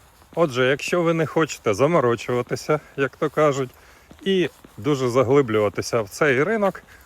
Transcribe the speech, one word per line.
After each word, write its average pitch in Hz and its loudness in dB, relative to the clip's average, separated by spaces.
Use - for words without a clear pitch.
Отже, 139 0
якщо 147 0
ви 170 2
не 160 0
хочете 143 -2
заморочуватися, 127 0
як 139 -4
то 151 -4
кажуть, 139 0
і 190 0
дуже 131 -2
заглиблюватися 117 2
в 98 -14
цей 143 0
ринок, 202 -2